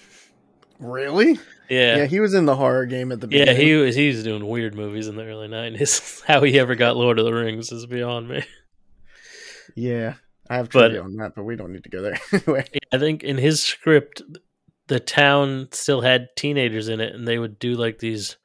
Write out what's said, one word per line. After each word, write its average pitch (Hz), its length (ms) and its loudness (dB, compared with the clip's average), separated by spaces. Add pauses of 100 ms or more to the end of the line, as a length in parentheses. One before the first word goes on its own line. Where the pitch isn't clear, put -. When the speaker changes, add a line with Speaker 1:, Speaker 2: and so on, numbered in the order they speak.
(800)
Speaker 1:
Really? 160 600 2 (300)
Speaker 2:
Yeah. 123 280 4
Speaker 1:
Yeah, 147 80 2
he 170 140 0
was 208 140 2
in 185 120 4
the 139 100 4
horror 131 300 0
game 127 260 -6
at 113 100 -8
the 123 80 -10
Speaker 2:
Yeah, 143 160 4
Speaker 1:
beginning. 131 220 6
Speaker 2:
he 156 80 6
was, 131 200 2
he 147 120 2
was 117 160 -2
doing 107 240 -6
weird 113 280 -6
movies 104 320 -8
in 104 80 -10
the 110 100 -12
early 110 220 -14
nineties. 113 760 -6
<laughs> - 40 -20
How 147 160 8
he 139 160 6
ever 127 160 2
got 120 220 2
Lord 120 220 2
of 110 60 4
the 117 80 0
Rings 113 380 -6
is 117 140 -14
beyond 120 420 -8
me. 135 160 -8 (1300)
Speaker 1:
Yeah, 117 400 -4 (340)
I 123 80 -4
have 120 120 -6
Speaker 2:
But 120 200 8
Speaker 1:
trivia 104 140 -6
on 95 140 -12
that, 107 180 -12
but 104 80 -12
we 113 120 -10
don't 92 160 -14
need 95 120 -16
to - 60 -20
go 92 120 -12
there 98 240 -6
<laughs> - 60 -20
anyway. 151 340 0 (260)
Speaker 2:
I 131 60 0
think 151 260 -2
in 139 140 -4
his 147 260 2
script, - 580 0 (640)
the 131 120 -2
town 139 720 2
still 135 300 -2
had 123 340 0
teenagers 120 540 -4
in 110 100 -4
it, 110 160 -6
and 117 120 -12
they 117 120 -2
would 110 200 -8
do, 123 160 -4
like, 113 240 -4
these, 110 460 -8